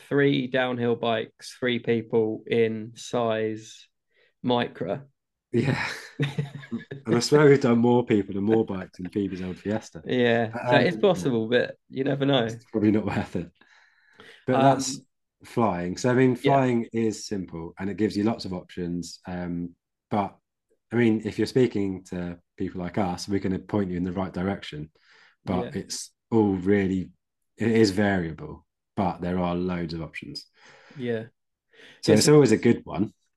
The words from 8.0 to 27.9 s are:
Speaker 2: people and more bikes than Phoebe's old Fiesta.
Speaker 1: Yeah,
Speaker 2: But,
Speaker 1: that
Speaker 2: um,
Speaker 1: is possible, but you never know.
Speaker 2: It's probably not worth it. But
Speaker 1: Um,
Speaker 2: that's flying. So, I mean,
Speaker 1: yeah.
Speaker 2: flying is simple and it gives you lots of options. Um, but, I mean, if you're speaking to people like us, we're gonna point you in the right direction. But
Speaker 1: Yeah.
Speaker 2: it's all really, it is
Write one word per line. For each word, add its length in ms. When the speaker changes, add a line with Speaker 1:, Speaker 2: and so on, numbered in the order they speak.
Speaker 2:
people 320
and 80
more 200
bikes 320
than 120
Phoebe's 320
old 160
Fiesta. 480
Speaker 1:
Yeah, 480
Speaker 2:
But, 160
Speaker 1:
that 120
Speaker 2:
um, 60
Speaker 1:
is 100
possible, 520
but 260
you 140
never 220
know. 200
Speaker 2:
It's 260
probably 200
not 140
worth 300
it. 140
But 120
Speaker 1:
Um, 40
Speaker 2:
that's 380
flying. 520
So, 140
I 20
mean, 220
Speaker 1:
yeah. 60
Speaker 2:
flying 420
is 320
simple 540
and 100
it 80
gives 200
you 80
lots 200
of 80
options. 720
Um, 500
but, 260
I 60
mean, 280
if 140
you're 80
speaking 580
to 320
people 240
like 160
us, 300
we're 120
gonna 200
point 300
you 80
in 60
the 80
right 220
direction. 580
But 200
Speaker 1:
Yeah. 100
Speaker 2:
it's 360
all 260
really, 540
it 140
is 200